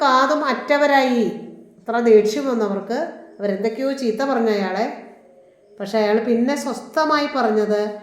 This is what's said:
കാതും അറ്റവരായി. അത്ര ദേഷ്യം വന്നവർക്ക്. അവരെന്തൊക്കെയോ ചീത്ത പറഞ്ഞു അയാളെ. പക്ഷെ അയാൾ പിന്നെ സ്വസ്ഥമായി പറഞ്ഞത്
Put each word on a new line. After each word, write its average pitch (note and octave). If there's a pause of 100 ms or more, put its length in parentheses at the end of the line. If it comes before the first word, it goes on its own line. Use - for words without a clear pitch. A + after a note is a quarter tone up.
കാതും C4+
അറ്റവരായി. C4+ (540)
അത്ര A3+
ദേഷ്യം A3+
വന്നവർക്ക്. G#3+ (400)
അവരെന്തൊക്കെയോ A3
ചീത്ത C4
പറഞ്ഞു A3+
അയാളെ. G3 (960)
പക്ഷെ G3+
അയാൾ G#3 (120)
പിന്നെ B3
സ്വസ്ഥമായി D4
പറഞ്ഞത് G#3+ (220)